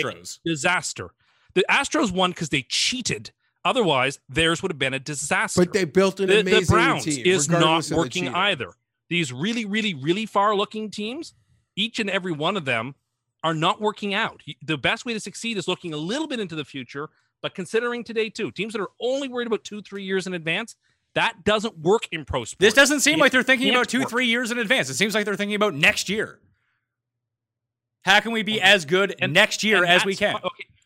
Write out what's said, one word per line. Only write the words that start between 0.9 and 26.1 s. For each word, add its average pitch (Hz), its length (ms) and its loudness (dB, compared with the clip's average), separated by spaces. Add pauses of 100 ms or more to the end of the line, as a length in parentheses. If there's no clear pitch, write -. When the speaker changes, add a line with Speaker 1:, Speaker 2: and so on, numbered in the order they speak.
Speaker 2:
The 185 160 2
Astros 269 420 2
won 180 220 2
'cause 165 160 -6
they 143 180 -2
cheated. - 640 -4 (340)
Otherwise, 160 540 2 (100)
theirs 160 320 2
would 185 100 -4
have 143 80 -12
been 135 140 0
a 135 60 -4
disaster. 185 600 -2
Speaker 3:
But 180 120 2
they 190 100 0
built 190 380 2
an 190 60 0
Speaker 2:
The, 190 80 4
the 214 60 6
Speaker 3:
amazing 190 240 2 (100)
Speaker 2:
Browns 226 300 2
Speaker 3:
team, 143 200 -2
Speaker 2:
is 175 240 2
not 170 100 4
Speaker 3:
regardless 160 280 4
of - 20 -10
the 156 80 -4
Speaker 2:
working 165 260 -2
Speaker 3:
cheating. 175 120 -6
Speaker 2:
either. 175 380 -2 (360)
These 165 240 -2
really, 214 320 -4
really, 208 280 -2
really 165 320 -2
far-looking 208 680 0
teams, 240 420 -10 (440)
each 226 220 -4
and 202 100 -4
every 185 240 -2
one 156 240 -2
of 165 80 -6
them, 123 300 -2 (480)
are 165 100 0
not 180 280 0
working 208 320 -4
out. 208 340 -4
Y-, 143 140 -16
the 147 160 -4
best 180 280 -2
way 240 80 -6
to 214 60 -6
succeed 214 380 -8
is 175 100 -6
looking 175 260 -6
a 151 40 -8
little 226 300 -6
bit 262 120 -6
into 165 160 -8
the 156 100 -6
future, 139 440 -12 (320)
but 147 140 -8
considering 240 500 -4
today, 226 240 -4
too, 180 220 -6
teams 208 220 -6
that 220 80 -6
are 175 80 -6 (120)
only 269 260 -2
worried 240 200 -6
about 220 180 -4
two, 208 160 -14
three 196 220 -14
years 190 240 -2
in 185 60 -6
advance, 175 420 -4 (380)
that 185 300 0
doesn't 208 360 0
work 185 320 2
in 156 140 -8
pro 123 200 -4
sports. - 140 -14
Speaker 1:
This 214 140 6
doesn't 277 280 6
seem 302 140 4
Speaker 2:
It 320 60 2
Speaker 1:
like 269 100 6
they're 254 120 4
thinking 262 240 2
Speaker 2:
can't 226 100 4
Speaker 1:
about 247 120 2
two, 240 120 -2
Speaker 2:
work. - 80 -2
Speaker 1:
three 247 180 0
years 233 240 0
in 240 80 -2
advance. 214 300 0
It 131 60 -8
seems 196 180 0
like 208 120 0
they're 202 100 -2
thinking 208 200 -2
about 208 180 2
next 175 360 2
year. 185 300 -4 (1600)